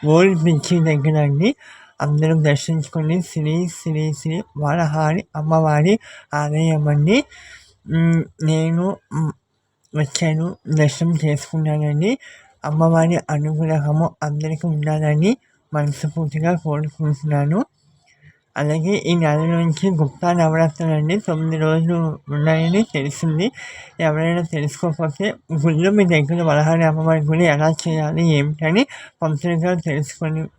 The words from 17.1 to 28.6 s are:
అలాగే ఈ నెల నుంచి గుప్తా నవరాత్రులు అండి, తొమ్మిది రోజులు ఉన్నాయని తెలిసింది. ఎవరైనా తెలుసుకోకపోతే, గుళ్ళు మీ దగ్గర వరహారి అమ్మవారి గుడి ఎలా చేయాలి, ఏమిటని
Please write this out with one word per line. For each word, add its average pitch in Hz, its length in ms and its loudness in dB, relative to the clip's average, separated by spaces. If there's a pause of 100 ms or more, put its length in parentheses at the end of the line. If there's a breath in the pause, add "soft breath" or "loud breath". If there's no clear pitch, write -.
అలాగే 156 380 0 (120)
ఈ 170 80 2
నెల 156 320 2
నుంచి 170 440 0
గుప్తా 156 420 0
నవరాత్రులు 160 600 0
అండి, 156 280 0
తొమ్మిది 160 360 -2
రోజులు 160 400 0 (320)
ఉన్నాయని 160 540 0
తెలిసింది. 156 640 -2 (540 loud breath)
ఎవరైనా 165 420 0
తెలుసుకోకపోతే, 160 920 -4 (180)
గుళ్ళు 160 380 2
మీ 208 140 4
దగ్గర 170 380 2
వరహారి 160 420 2
అమ్మవారి 160 360 2
గుడి 160 240 2
ఎలా 151 260 2
చేయాలి, 160 580 -2
ఏమిటని 156 540 0 (400 loud breath)